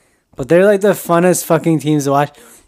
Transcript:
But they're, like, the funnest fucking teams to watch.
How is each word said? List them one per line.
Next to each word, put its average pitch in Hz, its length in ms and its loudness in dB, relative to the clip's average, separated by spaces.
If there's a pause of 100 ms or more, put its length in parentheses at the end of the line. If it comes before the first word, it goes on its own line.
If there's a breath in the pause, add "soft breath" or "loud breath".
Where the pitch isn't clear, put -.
(360)
But 127 120 -10
they're, 175 160 4
like, 202 160 2
the 202 120 0
funnest 170 520 0
fucking 165 360 0
teams 147 240 -2
to 143 80 -2
watch. 143 240 -2 (320 loud breath)